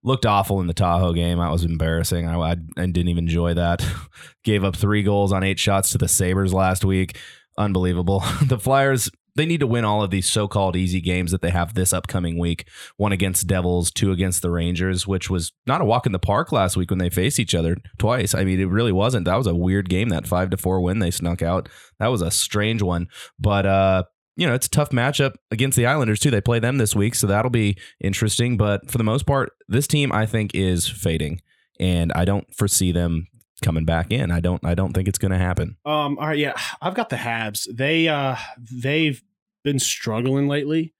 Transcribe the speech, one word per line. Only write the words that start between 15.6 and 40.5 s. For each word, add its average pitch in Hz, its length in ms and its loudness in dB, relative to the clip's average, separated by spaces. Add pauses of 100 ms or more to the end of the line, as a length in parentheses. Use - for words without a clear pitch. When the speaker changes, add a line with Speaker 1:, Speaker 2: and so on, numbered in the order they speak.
Speaker 1:
not 147 140 0
a 165 60 0
walk 117 180 2
in 113 80 0
the 92 60 -2
park - 340 0
last 98 240 2
week 90 140 -2
when 92 80 0
they 90 100 0
faced 92 320 0
each - 140 -2
other 82 220 0 (200)
twice. 110 380 0
I 95 100 0
mean, 92 160 0
it 95 80 0
really 107 240 2
wasn't. 101 320 0
That 90 140 2
was 127 80 0
a 87 80 2
weird 92 340 0
game, 95 220 0
that 82 160 0
five 92 240 0
to 95 80 -2
four 95 240 0
win 92 160 0
they 87 120 0
snuck 87 300 -2
out. 87 300 -2 (280)
That 107 100 0
was 120 120 0
a 82 100 -2
strange 107 520 -2
one. 87 240 -2 (320)
But, 101 260 2
uh, 95 400 4 (320)
you 175 120 0
know, 120 60 2
it's 131 120 -2
a - 40 -4
tough 151 200 2
matchup 135 440 0 (180)
against 131 240 0
the 120 100 4
Islanders, 123 320 2
too. 147 140 2
They 104 80 2
play 117 180 0
them 123 200 0
this 107 180 0
week, 104 180 2
so - 140 0
that'll 110 240 2
be 104 260 2 (220)
interesting. 113 560 0
But 101 340 0
for 120 80 -2
the 110 60 2
most 110 220 0
part, 135 260 0 (160)
this 131 180 0
team, 143 240 0
I 110 160 0
think, 107 300 -2
is 90 320 2
fading, 80 520 -4 (380)
and 85 340 2
I 87 120 0
don't 98 280 -2
foresee 98 380 0
them 85 380 0 (340)
coming 80 220 0
back 82 260 0
in. 113 220 0
I 85 80 2
don't, 90 240 -2
I 85 100 0
don't 92 180 -2
think 95 140 0
it's 98 120 -2
gonna 95 200 0
happen. 90 380 -2 (100)
Speaker 2:
Um, 147 320 -2
all 151 80 -4
right, 156 120 -2
yeah, 147 160 -2 (280)
I've 185 120 -4
got 226 160 -4
the 127 60 -4
Habs. 113 560 -6
They, 160 360 0
uh, 139 260 0 (240)
they've 127 640 -2 (400)
been 143 160 0
struggling 127 720 -2
lately 151 520 -2